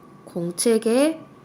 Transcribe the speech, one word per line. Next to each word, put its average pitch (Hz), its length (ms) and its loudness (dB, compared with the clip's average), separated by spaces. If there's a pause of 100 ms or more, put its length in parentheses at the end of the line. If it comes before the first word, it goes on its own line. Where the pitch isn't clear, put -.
(260)
공책에 226 960 0 (220)